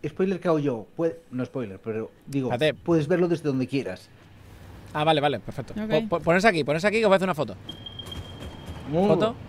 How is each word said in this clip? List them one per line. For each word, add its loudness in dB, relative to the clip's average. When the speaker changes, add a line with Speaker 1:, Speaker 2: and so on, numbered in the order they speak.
Speaker 1:
spoiler -2
que -2
hago 4
yo. -2
Puede, -2
no -4
spoiler, -8
pero -6
digo, -2
Speaker 2:
Espérate. 2
Speaker 1:
puedes 2
verlo 4
desde 0
donde 0
quieras. -4
Speaker 2:
Ah, -2
vale, 6
vale, 0
perfecto. -10
Speaker 3:
Ok. -6
Speaker 2:
Po-, 2
po-, 0
ponerse 4
aquí, 4
ponerse 0
aquí 2
que 2
os 6
voy 8
a 4
hacer 2
una 0
foto. -4
Speaker 1:
Muy 4
Speaker 2:
¿Foto? 4